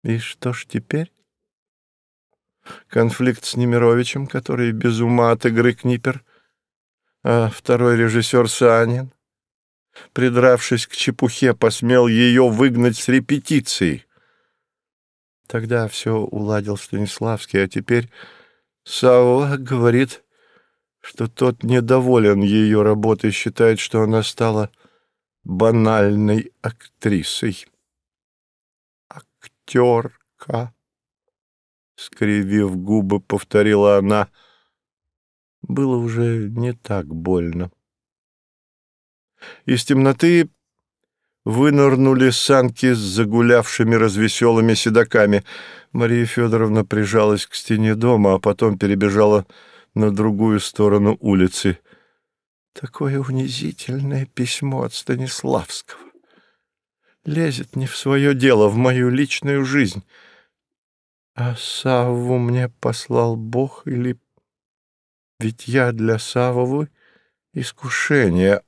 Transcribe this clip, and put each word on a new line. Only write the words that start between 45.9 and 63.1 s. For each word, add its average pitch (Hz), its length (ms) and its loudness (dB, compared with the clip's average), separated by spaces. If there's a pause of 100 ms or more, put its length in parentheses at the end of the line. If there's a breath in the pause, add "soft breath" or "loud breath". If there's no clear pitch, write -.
Мария 120 340 0
Фёдоровна 110 580 0
прижалась 107 600 0
к - 80 -20
стене 110 400 -2
дома, 107 400 2
а 92 40 0
потом 104 400 0
перебежала 101 680 2 (480 soft breath)
на 107 160 0
другую 107 500 0
сторону 104 600 0
улицы. 95 580 0 (920 soft breath)
Такое 139 480 -6
унизительное 131 1040 -6
письмо 131 560 -6
от 120 120 -8
Станиславского. - 1080 -8 (1200)
Лезет 147 520 -6
не 131 100 -4
в - 100 -10
своё 139 380 0
дело, 123 340 4
в 104 80 0
мою 127 340 2
личную 139 540 -2
жизнь. 127 380 -2 (1300 soft breath)
А 120 220 -4
Савву 123 840 -2
мне 123 300 -2
послал 117 680 -4